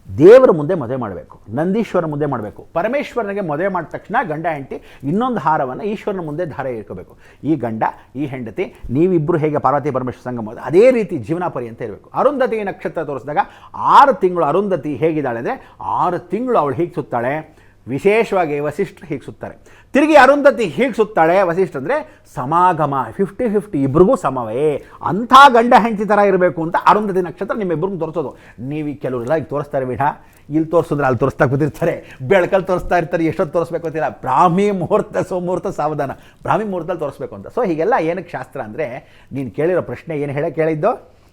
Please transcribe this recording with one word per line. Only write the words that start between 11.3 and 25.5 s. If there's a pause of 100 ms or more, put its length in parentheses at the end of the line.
ಪರ್ಯಂತ
ಇರಬೇಕು.
ಅರುಂಧತಿ
ನಕ್ಷತ್ರ
ತೋರಿಸಿದಾಗ (360)
ಆರು
ತಿಂಗಳು
ಅರುಂಧತಿ
ಹೇಗಿದ್ದಾಳೆ
ಅಂದ್ರೆ (100)
ಆರು
ತಿಂಗಳು
ಅವಳು
ಹೀಗೆ
ಸುತ್ತಾಳೆ. (300)
ವಿಶೇಷವಾಗಿ
ವಸಿಷ್ಠರು
ಹೀಗೆ
ಸುತ್ತಾರೆ, (380)
ತಿರುಗಿ
ಅರುಂಧತಿ
ಹೀಗೆ
ಸುತ್ತಾಳೆ.
ವಸಿಷ್ಠ
ಅಂದ್ರೆ (120)
ಸಮಾಗಮ, (160)
ಫಿಫ್ಟಿ
ಫಿಫ್ಟಿ
ಇಬ್ರಿಗೂ
ಸಮವೇ, (200)
ಅಂಥ (160)
ಗಂಡ